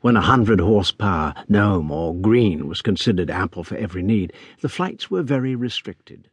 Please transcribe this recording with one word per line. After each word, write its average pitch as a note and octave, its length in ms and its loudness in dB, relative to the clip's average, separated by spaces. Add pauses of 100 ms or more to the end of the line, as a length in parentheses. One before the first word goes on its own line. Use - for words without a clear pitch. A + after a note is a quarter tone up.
when A#2+ 160 4
a G2+ 40 4
hundred A2 400 4
horsepower, F#2 720 0 (140)
Gnome G2+ 420 2
or D#2+ 240 -4
Green, F#2+ 540 2
was - 140 -8
considered F2+ 480 0
ample F2+ 340 -6
for - 120 -10
every F#2 260 -6
need, G2 300 0 (280)
the C#3+ 80 -4
flights - 420 -6
were F#3 120 -2
very C3 340 -2
restricted. - 760 -10